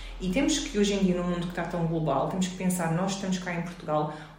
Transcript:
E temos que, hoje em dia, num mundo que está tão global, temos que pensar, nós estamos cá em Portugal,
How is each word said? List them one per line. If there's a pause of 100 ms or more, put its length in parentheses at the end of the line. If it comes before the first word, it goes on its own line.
(200)
E
temos
que,
hoje
em
dia,
num
mundo
que
está
tão
global,
temos
que
pensar,
nós
estamos
cá
em
Portugal, (220)